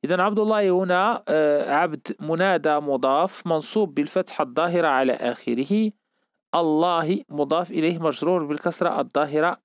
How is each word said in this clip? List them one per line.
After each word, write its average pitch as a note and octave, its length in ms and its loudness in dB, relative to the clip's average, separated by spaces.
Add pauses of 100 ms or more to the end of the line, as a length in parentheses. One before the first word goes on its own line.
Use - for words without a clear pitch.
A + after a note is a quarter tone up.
إذن F3 160 0
عبد G#3 180 2
الله G#3+ 320 2
هنا، F#3 580 2
آه، D3 460 2
عبد D3+ 460 -2
منادى D#3+ 580 0
مضاف C#3+ 680 0
منصوب E3 480 0
بالفتحة D3 500 -2
الظاهرة E3 420 0
على C3 260 2
آخره، C3+ 800 -2 (640)
الله E3 760 0
مضاف D3 420 -2
إليه E3 280 0
مجرور D#3+ 460 0
بالكسرة D3+ 560 -2
الظاهرة D3 640 0